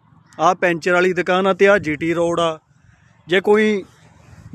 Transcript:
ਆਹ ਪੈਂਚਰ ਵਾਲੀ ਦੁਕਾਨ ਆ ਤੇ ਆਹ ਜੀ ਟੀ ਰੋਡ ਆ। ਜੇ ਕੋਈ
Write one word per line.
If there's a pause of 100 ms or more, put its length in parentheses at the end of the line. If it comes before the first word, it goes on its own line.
(400)
ਆਹ
ਪੈਂਚਰ
ਵਾਲੀ
ਦੁਕਾਨ
ਆ
ਤੇ
ਆਹ
ਜੀ
ਟੀ
ਰੋਡ
ਆ। (680)
ਜੇ
ਕੋਈ (720)